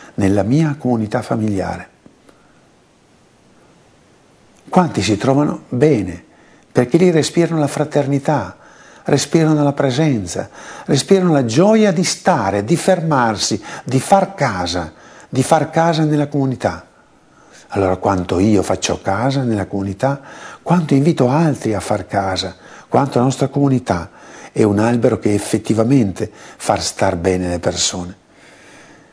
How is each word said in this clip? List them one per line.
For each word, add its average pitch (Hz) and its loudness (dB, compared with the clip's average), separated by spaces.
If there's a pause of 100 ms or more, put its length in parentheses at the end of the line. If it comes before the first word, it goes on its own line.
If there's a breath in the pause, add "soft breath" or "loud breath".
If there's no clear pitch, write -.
(140 loud breath)
nella 101 2
mia 143 0
comunità 117 -2
familiare? 98 -4 (2750 soft breath)
Quanti 180 2
si 98 0
trovano 135 0
bene, 117 0 (480 soft breath)
perché 123 2
lì 180 6
respirano 160 2
la 147 2
fraternità, 139 -2 (480 loud breath)
respirano 151 2
la 143 2
presenza, 127 -2 (340 loud breath)
respirano 180 2
la 143 2
gioia 202 4
di 175 0
stare, 104 0
di 147 0
fermarsi, 135 0 (220 loud breath)
di 131 -2
far 190 2
casa, 90 -4 (360 loud breath)
di 131 0
far 147 2
casa 156 2
nella 147 0
comunità. 127 -2 (800 loud breath)
Allora 95 0
quanto 92 -2
io 104 4
faccio - -4
casa 127 -2
nella 110 -2
comunità, 98 -4 (420 loud breath)
quanto 165 2
invito 139 2
altri 139 0
a 98 -4
far 104 -4
casa, 92 -4 (320 loud breath)
quanto 131 0
la 120 4
nostra 135 0
comunità 127 -2 (420 loud breath)
è 113 2
un 104 2
albero 117 2
che 104 0
effettivamente 110 0
fa - -4
star - -2
bene 90 0
le 87 -4
persone. 90 -4 (960 loud breath)